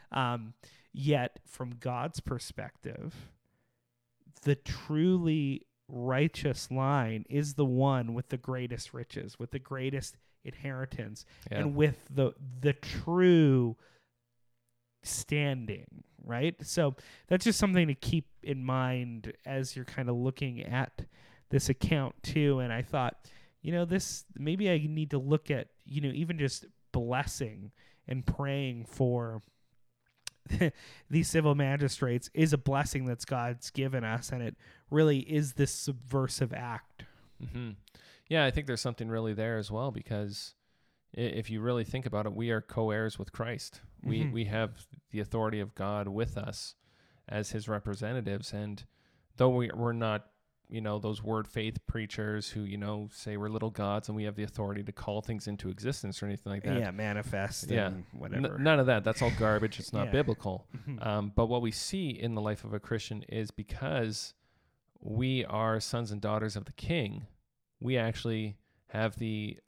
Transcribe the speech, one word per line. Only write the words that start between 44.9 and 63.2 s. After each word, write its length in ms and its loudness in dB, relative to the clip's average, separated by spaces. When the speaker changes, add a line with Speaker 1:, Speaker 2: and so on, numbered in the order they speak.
Speaker 2:
the 80 -4
authority 400 -2
of 160 -8
God 320 -2
with 280 -2
us 380 -8
as 240 -4
his 160 -6
representatives, 840 -4
and 320 -6
though 140 6
we, 220 2
we're 200 0
not, 340 0
you 120 -6
know, 180 -2
those 240 -4
word 240 -2
faith 400 -4
preachers 640 -4
who, 140 -4
you 160 -6
know, 340 -4
say 240 -8
we're 140 -4
little 200 -2
gods 380 -2
and 80 -4
we 80 -2
have 120 -4
the 60 -2
authority 400 -4
to 80 -8
call 300 -4
things 260 -4
into 220 -6
existence 540 -4
or 40 -2
anything 240 -6
like 140 -4
that. 160 2
Speaker 1:
Yeah, 120 -2
manifest 800 -4
Speaker 2:
Yeah. 180 2
Speaker 1:
and 80 -4
Speaker 2:
N-, 100 -10
Speaker 1:
whatever. 400 -2
Speaker 2:
none 220 6
of 60 4
that. 180 4
That's 160 0
all 180 4
garbage. 400 2
It's 140 -10
not 140 0
Speaker 1:
<laughs> 0 -
Yeah. 60 -6
Speaker 2:
biblical. 600 0
Speaker 1:
Mm-hmm. 320 -8
Speaker 2:
Um, 300 0
but 100 6
what 140 0
we 120 0
see 360 -4
in 260 -4
the 60 -2
life 240 -2
of 80 -10
a 80 -4
Christian 440 -6